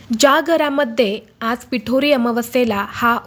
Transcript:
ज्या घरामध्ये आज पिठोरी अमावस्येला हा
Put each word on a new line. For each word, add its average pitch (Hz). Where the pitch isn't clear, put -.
ज्या 262
घरामध्ये 277
आज 233
पिठोरी 262
अमावस्येला 233
हा 240